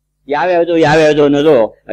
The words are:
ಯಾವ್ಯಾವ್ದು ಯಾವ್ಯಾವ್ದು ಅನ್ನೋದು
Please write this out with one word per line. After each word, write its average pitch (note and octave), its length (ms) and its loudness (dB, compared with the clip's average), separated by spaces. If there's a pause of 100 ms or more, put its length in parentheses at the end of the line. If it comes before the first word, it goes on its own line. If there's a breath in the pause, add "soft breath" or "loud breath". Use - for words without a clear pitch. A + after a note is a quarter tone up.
(280)
ಯಾವ್ಯಾವ್ದು E3+ 500 -2
ಯಾವ್ಯಾವ್ದು D3+ 460 2
ಅನ್ನೋದು C#3+ 680 0